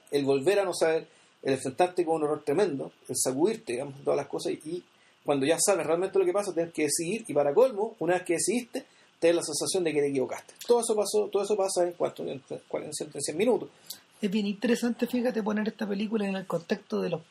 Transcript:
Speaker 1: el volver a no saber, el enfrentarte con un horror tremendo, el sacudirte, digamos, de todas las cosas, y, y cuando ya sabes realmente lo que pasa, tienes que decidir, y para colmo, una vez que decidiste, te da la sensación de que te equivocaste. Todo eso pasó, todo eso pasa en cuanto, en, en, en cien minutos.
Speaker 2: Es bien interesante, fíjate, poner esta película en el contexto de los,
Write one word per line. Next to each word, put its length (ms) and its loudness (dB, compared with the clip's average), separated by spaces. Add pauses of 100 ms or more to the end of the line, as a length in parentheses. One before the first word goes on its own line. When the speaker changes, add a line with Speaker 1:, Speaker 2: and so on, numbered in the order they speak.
(100)
Speaker 1:
el 140 0
volver 360 4
a 40 0
no 80 -2
saber, 340 2 (360)
el 120 0
enfrentarte 500 0
con 120 0
un 80 0
horror 200 -2
tremendo, 480 0 (160)
el 80 -6
sacudirte, 560 0
digamos, 260 -6
de 60 -18
todas 120 2
las 120 -2
cosas, 240 -4
y, 120 -8
y 200 -8 (400)
cuando 200 2
ya 160 4
sabes 260 2
realmente 320 2
lo 60 4
que 80 2
pasa, 220 -2
tienes 180 -2
que 120 0
decidir, 420 -2
y 80 -10
para 180 2
colmo, 460 4
una 160 2
vez 80 0
que 120 -2
decidiste, 520 -2 (320)
te 100 4
da 60 6
la 80 2
sensación 420 -2
de 80 0
que 80 4
te 80 2
equivocaste. 460 -2 (120)
Todo 140 6
eso 160 -2
pasó, 320 0
todo 140 0
eso 140 0
pasa 300 2
en 60 -4
cuanto, 300 -4
en, 260 -8
en, 420 -8 (240)
en 80 -8
cien 140 -6
minutos. 320 2 (520)
Speaker 2:
Es 100 0
bien 160 0
interesante, 600 0
fíjate, 360 -2
poner 260 -2
esta 180 -6
película 400 -2
en 100 -2
el 100 -6
contexto 560 -4
de 80 -4
los, 100 -4 (100)